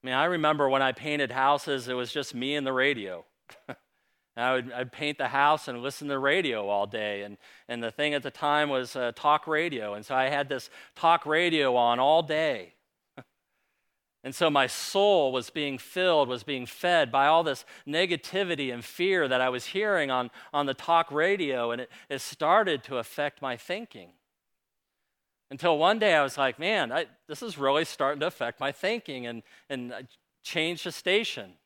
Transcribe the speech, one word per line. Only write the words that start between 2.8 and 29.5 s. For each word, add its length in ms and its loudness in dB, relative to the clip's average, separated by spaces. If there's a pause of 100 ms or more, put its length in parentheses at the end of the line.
<laughs> 80 -12 (600)
And 100 -2
I 80 4
would, 180 -2
I'd 200 -8
paint 260 -4
the 120 -2
house 380 2
and 140 -8
listen 280 -8
to 40 -2
the 60 -2
radio 500 0
all 160 2
day. 380 -6
And, 140 -14 (300)
and 140 -8
the 80 -4
thing 240 -2
at 80 -2
the 80 -8
time 400 0
was, 260 -2
uh, 200 -2
talk 320 2
radio. 480 -2
And 100 -12
so 80 -6
I 120 2
had 220 -2
this 220 -6 (260)
talk 300 4
radio 500 2
on 220 4
all 240 4
day. 540 -2 (420)
<laughs> 60 -20 (1000)
And 120 -12
so 140 2
my 180 4
soul 640 2
was 180 -2
being 280 -6
filled, 500 2
was 160 -6
being 220 -6
fed 460 2
by 160 4
all 160 6
this 220 -4 (220)
negativity 880 -2
and 100 -8
fear 440 0
that 140 2
I 80 2
was 160 -4
hearing 460 0
on, 200 -2 (220)
on 120 0
the 80 -2
talk 380 2
radio. 600 0
And 100 -6
it, 80 -12 (200)
it 100 -6
started 680 0
to 120 -6
affect 440 -6
my 160 -6
thinking. 520 -12 (1400)
Until 280 2
one 200 4
day 160 4
I 100 6
was 140 -2
like, 220 0
"Man, 320 0
I, 140 -2 (220)
this 140 -12
is 160 -10
really 280 2
starting 340 -2
to 80 -2
affect 320 -6
my 120 -4
thinking," 560 -6
and, 160 -10 (260)